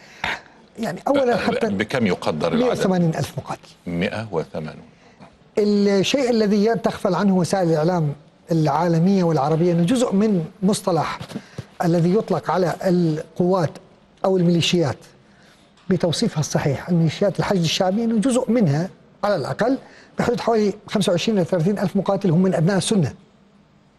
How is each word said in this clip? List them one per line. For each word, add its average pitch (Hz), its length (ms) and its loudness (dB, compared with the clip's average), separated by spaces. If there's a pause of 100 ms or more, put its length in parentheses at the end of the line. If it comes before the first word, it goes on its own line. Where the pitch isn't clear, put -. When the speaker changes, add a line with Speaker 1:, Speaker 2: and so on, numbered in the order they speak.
(800)
Speaker 1:
يعني 202 280 -6
أولًا 269 280 2
Speaker 2:
ب-، - 40 -2
Speaker 1:
حتى 233 280 -2
Speaker 2:
بكم 190 400 -2
يقدر 85 400 -2
العدد؟ 226 160 0
Speaker 1:
مائة 247 80 2
وثمانين 180 380 0
ألف - 280 -4
مقاتل. - 320 -12 (180)
Speaker 2:
مائة 98 440 -4
وثمانون. 78 520 -8 (720)
Speaker 1:
الشيء 208 720 2
الذي 214 360 2
ي-، 226 100 2
تغفل 202 400 0
عنه 190 220 2
وسائل 180 320 0
الإعلام 160 440 0 (380)
العالمية 165 720 2
والعربية 160 480 2
أنه 170 120 2
جزء 240 300 0
من 190 320 2 (180)
مصطلح 185 560 -2 (640)
الذي 175 320 2
يطلق 180 360 -2
على 175 320 0
القوات 175 880 0 (560)
أو 190 120 2
الميليشيات 170 600 2 (920)
بتوصيفها 180 500 0
الصحيح، 147 500 -4
الميليشيات 170 500 0
الحشد 196 240 0
الشعبي، 190 400 0
أنه 226 160 0
جزء 240 320 0
منها 180 380 2 (340)
على 202 120 0
الأقل 202 420 -2 (420)
بحدود 226 200 0
حوالي 214 340 2 (140)
خمسة 202 240 0
وعشرين 202 260 0
إلى 175 80 2
ثلاثين 185 340 0
ألف - 160 -2
مقاتل 196 360 0
هم 165 100 4
من 185 120 2
أبناء 180 240 2
السنة. 170 360 0 (840)